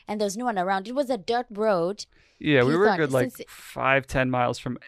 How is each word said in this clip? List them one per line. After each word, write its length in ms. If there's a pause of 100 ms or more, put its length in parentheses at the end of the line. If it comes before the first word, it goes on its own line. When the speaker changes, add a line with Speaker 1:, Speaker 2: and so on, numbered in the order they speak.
Speaker 1:
and 120
there 60
was 100
no 100
one 120
around, 300
it 60
was 160
a 80
dirt 320
road. 560 (320)
Speaker 2:
Yeah, 260
we 80
Speaker 1:
He 60
Speaker 2:
were 80
Speaker 1:
thought 120
Speaker 2:
good, 140
like, 240
Speaker 1:
since 120
Speaker 2:
five, 600
ten 200
miles 300
from 180 (120)